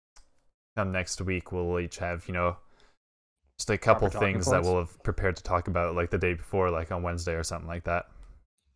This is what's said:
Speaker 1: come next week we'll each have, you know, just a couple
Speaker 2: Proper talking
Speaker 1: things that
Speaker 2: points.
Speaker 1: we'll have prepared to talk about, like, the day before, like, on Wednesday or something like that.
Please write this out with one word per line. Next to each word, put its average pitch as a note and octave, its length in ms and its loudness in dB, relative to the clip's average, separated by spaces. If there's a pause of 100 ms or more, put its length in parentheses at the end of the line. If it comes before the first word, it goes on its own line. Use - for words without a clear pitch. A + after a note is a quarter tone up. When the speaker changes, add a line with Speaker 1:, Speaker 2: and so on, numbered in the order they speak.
(760)
Speaker 1:
come G2 140 -2
next F#2 320 -4
week F2+ 300 -2
we'll F2 260 0
each F2 200 -6
have, F2 280 -6
you F#2 80 -6
know, F2 220 2 (1000)
just - 120 -4
a G#2 80 2
couple A2 300 6
Speaker 2:
Proper F#2 60 -2
talking G#2 200 2
Speaker 1:
things F2+ 120 0
that - 80 4
Speaker 2:
points. F2+ 140 4
Speaker 1:
we'll F2+ 120 4
have - 240 -8
prepared F#2 320 0
to - 80 -16
talk F2 240 0
about, F2 260 0
like, F2 160 0
the F#2+ 80 0
day F2 160 2
before, F#2 360 0
like, E2 200 -2
on F2+ 140 -4
Wednesday E2+ 300 -2
or E2 100 -2
something E2 240 -6
like E2+ 160 -8
that. E2+ 220 0 (680)